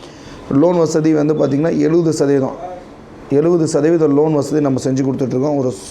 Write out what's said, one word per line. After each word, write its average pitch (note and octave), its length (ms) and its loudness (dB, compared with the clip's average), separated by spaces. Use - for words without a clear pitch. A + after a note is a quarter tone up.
லோன் E3 280 4
வசதி D#3+ 340 2
வந்து D3+ 220 2
பார்த்திங்கன்னா, D3+ 440 0
எழுபது D#3 340 2
சதவீதம், C#3 420 0
எழுபது D#3 360 2
சதவீதம் D3+ 480 2
லோன் D#3 200 2
வசதி D3 260 -2
நம்ம C3+ 240 0
செஞ்சு C3+ 180 0
கொடுத்துட்ருக்கோம். C3 540 -2
ஒரு B2+ 180 -2